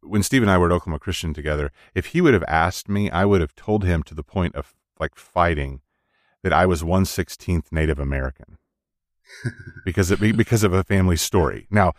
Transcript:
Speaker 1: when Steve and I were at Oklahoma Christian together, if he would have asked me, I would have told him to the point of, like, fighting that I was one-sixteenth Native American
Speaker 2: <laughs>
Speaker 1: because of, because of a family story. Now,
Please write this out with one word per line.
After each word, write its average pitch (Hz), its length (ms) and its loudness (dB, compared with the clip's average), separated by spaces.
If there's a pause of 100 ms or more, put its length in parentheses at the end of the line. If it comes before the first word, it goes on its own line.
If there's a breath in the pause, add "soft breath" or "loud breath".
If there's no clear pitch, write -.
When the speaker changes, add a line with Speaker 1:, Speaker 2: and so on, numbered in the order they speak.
Speaker 1:
when 101 220 0
Steve 135 180 2
and 104 100 4
I 92 60 6
were 87 100 4
at 85 40 2
Oklahoma 85 280 -2
Christian 85 340 -8
together, 73 380 -6 (220 soft breath)
if - 140 -6
he 175 140 -2
would 156 120 6
have 87 140 2
asked 82 420 0
me, 101 200 -2
I 92 160 0
would 101 160 4
have 76 140 -6
told 107 280 -2
him 87 200 0
to - 120 -14
the 78 80 -12
point 90 320 -4
of, - 180 -12 (260)
like, 80 160 -6
fighting 73 680 -2 (640)
that 90 100 2
I 80 120 4
was 87 180 0
one-sixteenth 90 880 -2
Native 78 280 -2
American 67 580 -8 (680)
Speaker 2:
<laughs> - 600 -14
Speaker 1:
because 92 260 0
of, 98 80 0
because 110 440 2
of 95 100 2
a 92 100 2
family 92 340 2
story. 73 540 -2
Now, 98 280 2